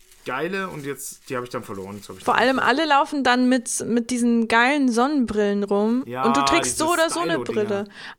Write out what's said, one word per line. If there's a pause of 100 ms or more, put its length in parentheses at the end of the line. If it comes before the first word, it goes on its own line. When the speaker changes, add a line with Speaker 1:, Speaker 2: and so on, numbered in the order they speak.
(260)
Speaker 1:
geile
und
jetzt,
die
hab
ich
dann
verloren.
Jetzt
hab
ich
Speaker 2:
vor
Speaker 1:
dann
Speaker 2:
allem
alle
laufen
dann
mit,
mit
diesen
geilen
Sonnenbrillen
rum.
Speaker 1:
Ja,
Speaker 2:
Und
du
trägst
Speaker 1:
diese
Speaker 2:
so
oder
so
eine
Speaker 1:
Stylo-Dinger.
Speaker 2:
Brille. (340)